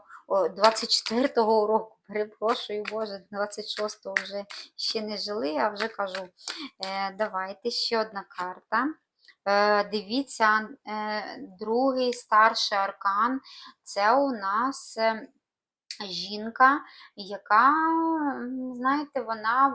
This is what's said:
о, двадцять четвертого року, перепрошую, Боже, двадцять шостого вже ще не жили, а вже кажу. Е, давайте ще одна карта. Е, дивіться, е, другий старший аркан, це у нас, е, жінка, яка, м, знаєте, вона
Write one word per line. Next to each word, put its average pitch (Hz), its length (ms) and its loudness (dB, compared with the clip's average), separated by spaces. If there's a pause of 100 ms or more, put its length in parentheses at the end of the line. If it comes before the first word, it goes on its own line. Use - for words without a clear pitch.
(280)
о, 190 220 2
двадцять 220 420 2
четвертого 220 760 2
року, 220 300 -2 (100)
перепрошую, 214 840 -4
Боже, 208 400 -6
двадцять 208 380 -6
шостого 208 540 -6
вже 202 220 -12 (300)
ще - 260 -8
не 214 160 -8
жили, 226 400 -6
а 233 120 0
вже 208 180 -4
кажу. 190 400 -8 (580)
Е, 196 320 -4
давайте 202 540 -4
ще - 280 -2
одна 202 300 -6
карта. 180 580 -4 (600)
Е, 208 360 4
дивіться, 214 840 0 (180)
е, 214 500 -6 (220)
другий 254 540 2
старший 220 640 4
аркан, 202 640 0 (420)
це 208 300 4
у 277 180 4
нас, 220 640 -2
е, 220 300 0 (800)
жінка, 214 720 2 (360)
яка, 208 540 4
м, 294 1080 0
знаєте, 269 460 0
вона 226 540 2